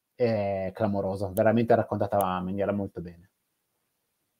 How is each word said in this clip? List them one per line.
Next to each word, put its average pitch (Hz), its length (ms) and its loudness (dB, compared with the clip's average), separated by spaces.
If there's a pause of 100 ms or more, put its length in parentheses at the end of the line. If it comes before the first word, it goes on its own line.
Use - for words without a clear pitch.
(160)
È 101 600 -2
clamoroso, 98 580 -2
veramente 110 400 4
raccontata 107 440 0
in 92 280 0
maniera 98 260 -2
molto 98 300 -4
bene. 87 300 -16 (1080)